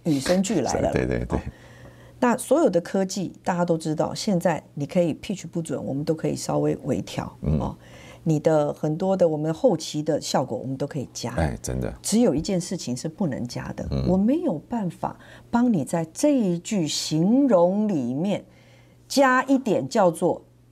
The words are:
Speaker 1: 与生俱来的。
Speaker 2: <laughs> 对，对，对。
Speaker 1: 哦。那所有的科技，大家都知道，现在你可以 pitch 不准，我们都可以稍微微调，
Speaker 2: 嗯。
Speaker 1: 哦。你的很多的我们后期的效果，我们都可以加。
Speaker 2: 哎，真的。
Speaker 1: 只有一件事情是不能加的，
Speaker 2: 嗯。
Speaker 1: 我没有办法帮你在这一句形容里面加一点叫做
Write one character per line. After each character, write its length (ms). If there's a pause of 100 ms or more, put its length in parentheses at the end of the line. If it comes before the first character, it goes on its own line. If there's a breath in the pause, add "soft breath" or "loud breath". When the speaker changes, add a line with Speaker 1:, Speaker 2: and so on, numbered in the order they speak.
Speaker 1:
与 160
生 240
俱 180
来 200
的。 100
Speaker 2:
<laughs> 20
对， 120
对， 200
对。 120
Speaker 1:
哦。 40 (760 loud breath)
那 180
所 240
有 80
的 100
科 240
技， 300 (100)
大 120
家 100
都 120
知 160
道， 200
现 260
在 220 (120)
你 120
可 160
以 140
pitch 320
不 140
准， 220
我 100
们 120
都 80
可 140
以 80
稍 240
微 240
微 180
调， 300 (100)
Speaker 2:
嗯。 180
Speaker 1:
哦。 160 (500 loud breath)
你 140
的 340
很 220
多 220
的 100
我 80
们 180
后 220
期 260
的 200
效 240
果， 120
我 80
们 120
都 100
可 100
以 140
加。 220
Speaker 2:
哎， 280
真 200
的。 200
Speaker 1:
只 180
有 140
一 80
件 200
事 160
情 180
是 140
不 180
能 180
加 300
的， 160
Speaker 2:
嗯。 160
Speaker 1:
我 80
没 280
有 100 (160)
办 200
法 280 (340 loud breath)
帮 220
你 100
在 300
这 200
一 260
句 280
形 640
容 360
里 280
面 320 (640 soft breath)
加 340
一 140
点 320
叫 200
做 320 (300)